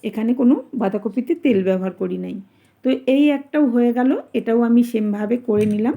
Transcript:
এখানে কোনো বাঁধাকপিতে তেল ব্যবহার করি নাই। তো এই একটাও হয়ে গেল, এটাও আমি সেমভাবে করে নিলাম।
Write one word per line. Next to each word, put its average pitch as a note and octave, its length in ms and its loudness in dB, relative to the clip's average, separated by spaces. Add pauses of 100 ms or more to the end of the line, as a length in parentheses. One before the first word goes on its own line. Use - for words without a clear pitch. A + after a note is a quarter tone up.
এখানে A3 300 -2
কোনো C4+ 300 2 (120)
বাঁধাকপিতে G#3+ 600 -4
তেল G#3+ 280 0
ব্যবহার F#3 280 -2
করি F#3 260 -6
নাই। F3+ 180 -8 (480)
তো C4 60 0 (160)
এই C#4+ 240 4
একটাও C#4+ 360 0
হয়ে A#3+ 280 2
গেল, C4 240 0 (160)
এটাও A#3 280 0
আমি A#3 220 4
সেমভাবে G#3+ 540 -2
করে G#3+ 280 0
নিলাম। G#3+ 320 0